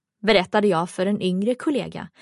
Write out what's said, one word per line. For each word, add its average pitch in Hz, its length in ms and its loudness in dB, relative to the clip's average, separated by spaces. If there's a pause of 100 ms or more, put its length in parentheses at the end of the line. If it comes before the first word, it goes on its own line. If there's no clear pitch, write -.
(220)
berättade 208 460 2
jag 175 220 2
för 185 160 -4
en 202 160 -2
yngre 196 340 0
kollega 185 540 -4 (120)